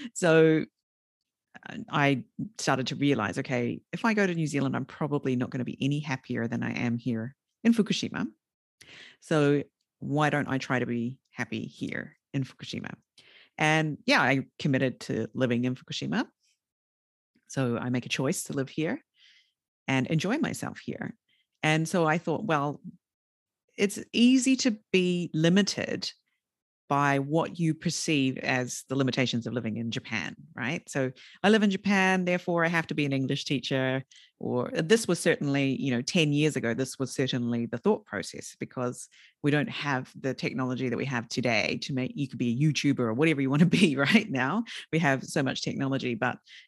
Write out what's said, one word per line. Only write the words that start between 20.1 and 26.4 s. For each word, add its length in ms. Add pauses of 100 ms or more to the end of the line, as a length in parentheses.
myself 420
here. 360 (460)
And 260
so 200
I 100
thought, 280
well, 340 (1000)
it's 220 (140)
easy 440
to 200 (140)
be 420
limited 800 (800)